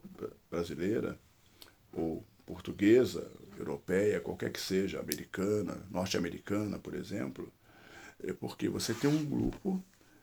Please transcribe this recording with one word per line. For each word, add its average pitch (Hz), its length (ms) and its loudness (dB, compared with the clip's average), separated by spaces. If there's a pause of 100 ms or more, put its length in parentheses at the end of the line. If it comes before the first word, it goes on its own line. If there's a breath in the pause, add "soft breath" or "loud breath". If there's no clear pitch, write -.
(160)
bra-, - 120 -8 (220)
brasileira, 87 680 -2 (760 loud breath)
ou 82 320 -2 (200)
portuguesa, 101 840 4 (300)
europeia, 92 600 2
qualquer - 320 -4
que - 80 -6
seja, 92 400 0
americana, 95 920 -2
norte-americana, 92 880 -2
por - 160 -10
exemplo, - 580 -6 (720 loud breath)
é - 100 -4
porque - 360 -4
você 101 260 0
tem 139 160 4
um 151 140 4
grupo 139 580 0 (400 soft breath)